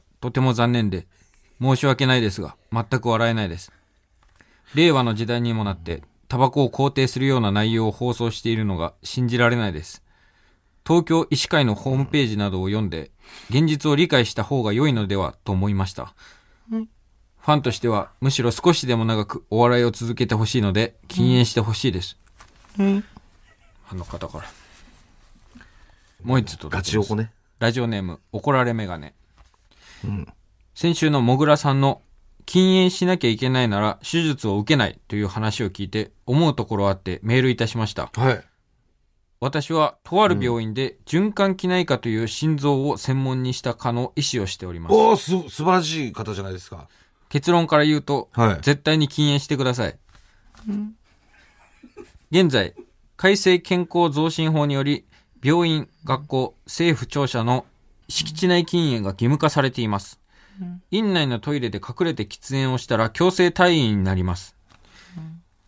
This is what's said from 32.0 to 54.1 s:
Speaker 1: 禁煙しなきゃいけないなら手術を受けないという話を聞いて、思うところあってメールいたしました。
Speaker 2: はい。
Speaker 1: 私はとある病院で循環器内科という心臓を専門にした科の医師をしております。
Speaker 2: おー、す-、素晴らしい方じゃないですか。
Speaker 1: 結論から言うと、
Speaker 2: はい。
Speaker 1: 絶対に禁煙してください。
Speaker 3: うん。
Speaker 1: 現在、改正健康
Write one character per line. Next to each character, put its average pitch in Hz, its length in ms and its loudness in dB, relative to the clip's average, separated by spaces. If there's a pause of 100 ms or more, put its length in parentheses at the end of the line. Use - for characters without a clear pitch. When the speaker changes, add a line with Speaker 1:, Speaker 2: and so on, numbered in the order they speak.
Speaker 1:
禁 185 300 4
煙 185 140 4
し 180 160 -2
な 185 120 2
き 127 100 0
ゃ - 20 4
い 113 80 2
け 127 120 -2
な 127 140 2
い 120 40 2
な 101 120 0
ら 107 220 -2
手 165 200 -2
術 147 260 -2
を 98 100 0
受 107 160 0
け 147 40 4
な 110 100 2
い - 200 -10
と - 80 -8
い 104 80 -2
う 98 40 -2
話 107 360 -4
を 101 60 -2
聞 98 160 -10
い 92 40 -10
て、 107 220 -6 (140)
思 151 260 2
う - 40 -2
と - 100 -4
こ 107 120 -4
ろ 101 120 2
あ 98 40 2
っ 92 60 -10
て 92 240 -8
メ 117 160 2
ー - 20 4
ル 131 80 2
い 123 80 0
た 113 100 -2
し 117 100 -6
ま 110 100 -2
し - 60 -8
た。 - 200 -10
Speaker 2:
は 127 180 2
い。 101 120 -4 (960)
Speaker 1:
私 139 340 -4
は 156 300 0
と 185 200 2
あ 208 40 4
る 175 140 2
病 117 220 -2
院 110 100 -6
で 131 320 -6
循 202 280 0
環 196 220 0
器 185 120 -6
内 180 180 0
科 127 140 -2
と - 80 -8
い 110 160 -2
う 113 40 -2
心 151 300 -2
臓 139 300 0
を 147 100 -4
専 135 260 -2
門 131 200 -4
に 127 100 -4
し - 80 -10
た 123 120 -4
科 - 180 -6
の 120 240 -4
医 147 80 -2
師 127 160 -2
を 95 80 -2
し - 80 -8
て - 100 -14
お 90 60 -10
り 87 80 -10
ま 82 100 -6
す。 190 40 2
Speaker 2:
お 220 200 6
ー、 202 40 2
す-、 165 320 -2
素 151 160 -6
晴 180 60 4
ら 180 120 4
し 151 260 -4
い - 40 -12
方 110 200 -8
じ 92 60 -8
ゃ 98 40 -6
な 95 80 -10
い - 20 -8
で 90 60 -12
す - 100 -20
か。 80 180 -18 (400)
Speaker 1:
結 147 240 0
論 170 160 4
か 156 100 4
ら 147 60 6
言 151 140 4
う 143 40 -4
と、 139 320 -4
Speaker 2:
は 113 200 4
い。 82 80 -6
Speaker 1:
絶 143 220 2
対 156 140 2
に 151 100 2
禁 151 200 0
煙 143 120 2
し 139 80 -10
て 147 100 -2
く 135 60 -2
だ 127 100 0
さ 120 160 -2
い。 - 80 -14 (720)
Speaker 3:
う - 20 -4
ん。 208 240 -8 (1400)
Speaker 1:
現 175 180 4
在、 113 240 0 (440)
改 196 200 4
正 185 220 4
健 180 320 -2
康 170 220 4